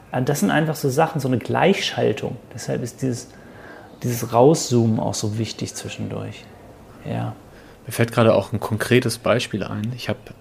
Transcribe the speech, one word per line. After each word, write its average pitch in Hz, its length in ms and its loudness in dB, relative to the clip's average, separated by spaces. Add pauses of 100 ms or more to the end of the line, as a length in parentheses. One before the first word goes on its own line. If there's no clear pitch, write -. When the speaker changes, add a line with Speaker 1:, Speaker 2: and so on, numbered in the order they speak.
(140)
Speaker 1:
Äh, 127 80 0
das 143 180 0
sind 196 120 2
einfach 156 240 0
so - 120 -2
Sachen, 147 320 0
so 131 80 -2
eine 127 120 2
Gleichschaltung. 123 1000 0 (160)
Deshalb 127 300 -6
ist - 180 -10
dieses, 127 280 -4 (720)
dieses 117 300 -4
Rauszoomen 120 680 6
auch 107 160 -2
so 107 240 -4
wichtig - 340 -6
zwischendurch. 104 720 -10 (680)
Ja. 117 240 -6 (540)
Speaker 2:
Mir 120 60 -12
fällt 117 180 0
gerade 113 240 6
auch 98 180 0
ein 104 60 -2
konkretes 117 580 2
Beispiel 104 460 0
ein. 107 320 -6
Ich - 140 -10
hab 107 80 -2 (240)